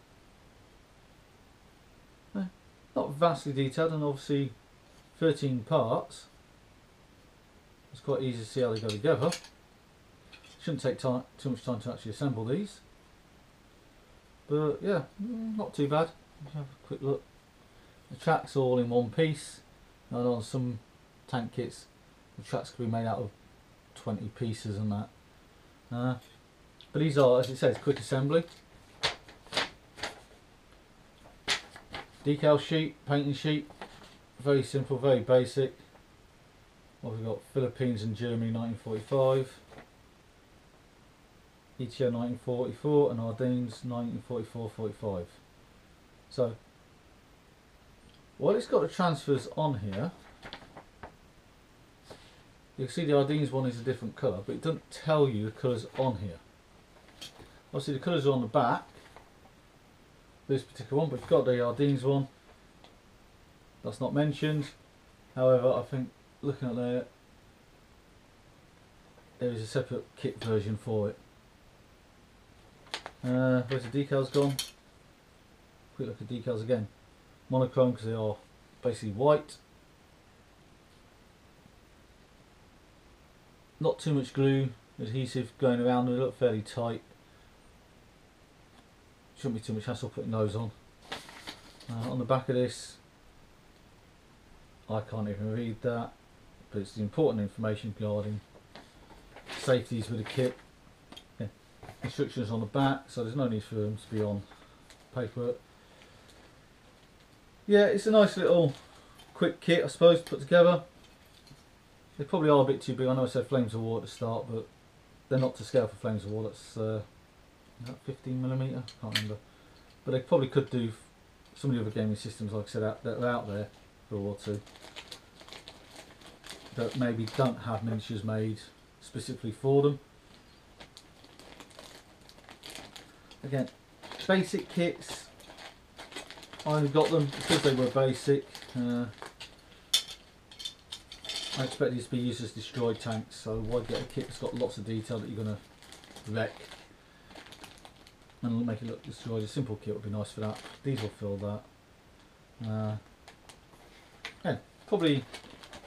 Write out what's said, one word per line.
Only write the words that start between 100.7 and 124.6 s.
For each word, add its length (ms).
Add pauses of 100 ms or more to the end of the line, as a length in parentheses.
Yeah. 80 (560)
Instructions 480
on 80
the 80
back, 420
so 140
there's 120
no 120
need 160
for 120
them 220
to 180
be 60
on 220 (720)
paperwork. 440 (2000)
Yeah, 200
it's 220
a 40
nice 240
little 380 (600)
quick 260
kit, 240
I 20
suppose, 360
to 60
put 100
together. 440 (1300)
They 60
probably 260
are 140
a 20
bit 160
too 140
big. 120
I 60
know 120
I 20
said 180
Flames 300
of 60
War 180
at 60
the 40
start, 400
but 180 (640)
they're 80
not 200
to 60
scale 240
for 100
Flames 280
of 60
War. 140
That's, 300
uh, 280 (800)
is 60
that 140
fifteen 400
millimeter? 360
I 240
can't 140
remember. 220 (640)
But 100
they 60
probably 280
could 240
do 160
f-, 720
some 100
of 60
the 80
other 80
gaming 240
systems, 360
like 140
I 40
said, 120
out, 220
that 200
are 40
out 200
there 220 (400)
for 60
World 100
War 180
Two, 180 (2000)